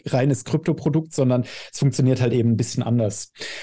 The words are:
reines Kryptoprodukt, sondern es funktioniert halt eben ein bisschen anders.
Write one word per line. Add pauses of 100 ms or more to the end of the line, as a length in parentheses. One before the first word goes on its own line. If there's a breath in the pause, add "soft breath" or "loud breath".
reines
Kryptoprodukt,
sondern (280 loud breath)
es
funktioniert
halt
eben
ein
bisschen
anders. (300 loud breath)